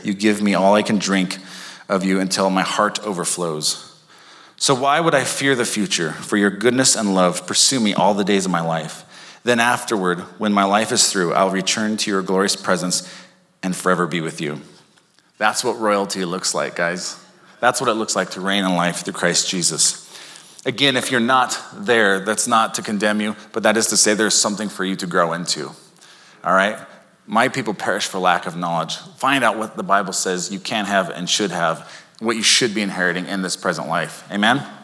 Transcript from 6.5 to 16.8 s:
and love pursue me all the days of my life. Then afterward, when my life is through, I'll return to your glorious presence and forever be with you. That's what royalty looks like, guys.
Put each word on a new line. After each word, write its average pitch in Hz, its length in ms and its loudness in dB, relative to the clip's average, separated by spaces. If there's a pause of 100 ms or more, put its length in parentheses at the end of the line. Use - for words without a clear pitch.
and 101 180 2
love 90 320 2
pursue 123 360 2
me 107 120 2
all 95 200 4
the 101 100 0
days 95 220 2
of 92 60 -2
my 85 100 0
life. 80 420 -4 (400)
Then 120 160 2
afterward, 104 600 0 (180)
when 107 160 0
my 101 100 4
life 107 300 2
is - 180 2
through, 87 220 2
I'll 95 160 4
return 107 480 -2
to - 120 -4
your 98 120 0
glorious 95 340 0
presence 90 580 -2 (480)
and 92 140 -4
forever 87 320 0
be 82 140 -4
with 80 180 -8
you. 73 220 -6 (760)
That's 107 280 -2
what 110 140 -2
royalty 98 440 0
looks 90 320 -4
like, 73 220 -4
guys. 87 420 -4 (400)